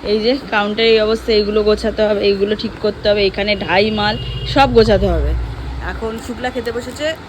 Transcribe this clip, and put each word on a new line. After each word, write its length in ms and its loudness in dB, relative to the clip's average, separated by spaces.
এই 160 0
যে 180 0
কাউন্টারে 380 2
এই 120 6
অবস্থা, 320 0
এইগুলো 300 2
গোছাতে 380 0
হবে, 200 2
এইগুলো 340 2
ঠিক 160 -6
করতে 280 -2
হবে, 160 2
এখানে 300 0
ঢাই 360 0
মাল 260 -2
সব 260 4
গোছাতে 360 6
হবে। 240 0
এখন 380 -8
শুক্লা 220 -6
খেতে 220 -6
বসেছে 440 -6